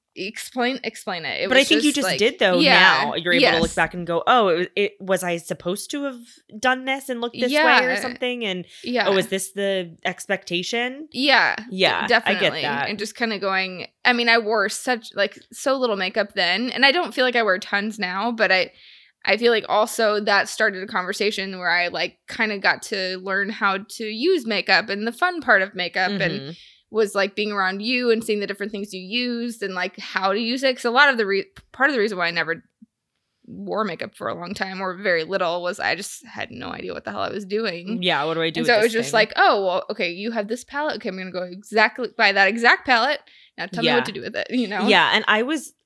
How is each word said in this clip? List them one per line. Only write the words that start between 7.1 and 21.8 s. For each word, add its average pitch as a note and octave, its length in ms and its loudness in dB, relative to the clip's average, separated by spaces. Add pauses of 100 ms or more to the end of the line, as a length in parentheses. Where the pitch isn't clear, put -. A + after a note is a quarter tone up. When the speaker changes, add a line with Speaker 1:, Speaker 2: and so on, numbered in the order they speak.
Speaker 2:
looked A#3+ 180 -6
this B3 140 0
way D4 60 2
or C4+ 320 6
Speaker 1:
Yeah. B3+ 100 -2
Speaker 2:
something?" B3 440 -4
And, F3+ 200 -4 (200)
Speaker 1:
Yeah. A#3 240 0
Speaker 2:
"Oh, G3 80 4
is F#3+ 100 2
this F#3+ 260 -4
the F#3+ 520 -4
expectation?" G#3 1040 -4
Speaker 1:
Yeah. B3 460 4 (120)
Speaker 2:
Yeah, E3+ 380 2
Speaker 1:
d-, - 80 2
Speaker 2:
I A3+ 40 6
get - 60 -2 (160)
Speaker 1:
definitely. D#3 220 0
Speaker 2:
that. C#3+ 260 -2
Speaker 1:
And G#3 100 -6
just G#3 180 -10
kinda A3 240 -4
going, F#3+ 480 -4 (160)
I B3 80 4
mean, A#3+ 160 2
I A#3 100 6
wore G#3+ 300 2
such, - 480 -4
like, G3 200 0 (160)
so C#4 240 0
little B3 200 0
makeup G3 380 -2
then. G3 360 0
And C4+ 160 2
I C#4 60 6
don't D#4+ 200 0
feel B3+ 120 0
like B3 120 0
I A#3 60 2
wear F#3+ 160 2
tons G#3 400 -4
now, G3 320 -4
but A3 220 2
I, F#3 180 2 (560)
I G3 120 2
feel A#3 140 4
like A3 180 0
also G#3+ 500 2
that G3+ 300 2
started G3+ 320 -2
a G3 40 -10
conversation G3 720 -4
where F3+ 120 -2
I, F3 180 2